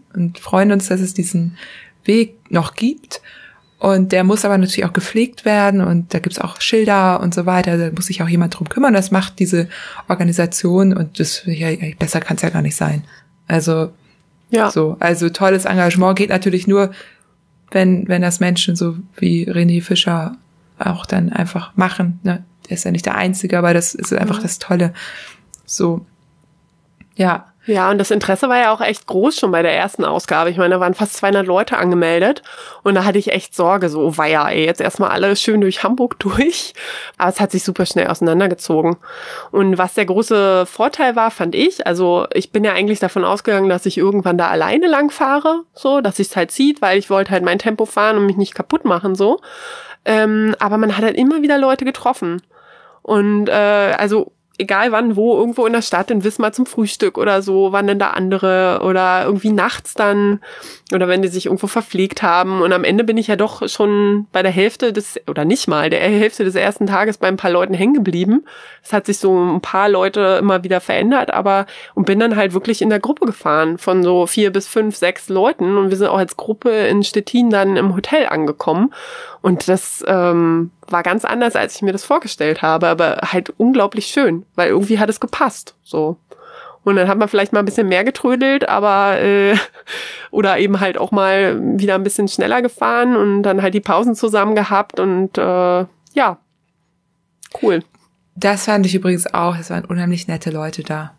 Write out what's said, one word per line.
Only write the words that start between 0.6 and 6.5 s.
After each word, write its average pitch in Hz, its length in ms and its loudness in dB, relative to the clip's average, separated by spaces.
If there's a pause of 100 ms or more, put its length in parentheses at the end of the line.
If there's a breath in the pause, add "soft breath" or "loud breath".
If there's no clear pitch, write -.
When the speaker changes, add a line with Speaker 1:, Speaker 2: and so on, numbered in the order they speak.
Speaker 1:
uns, 196 180 0
dass 185 120 0
es 185 140 -4
diesen 170 420 -2 (480 loud breath)
Weg 220 300 2 (160)
noch 170 240 -2
gibt. - 460 -4 (580 loud breath)
Und 190 320 2
der 185 120 4
muss 208 220 2
aber 202 120 2
natürlich 185 280 2
auch 175 80 -4
gepflegt 226 520 -2
werden. 202 360 2
Und 170 320 0
da 170 60 0
gibt's 180 200 -4
auch - 220 -6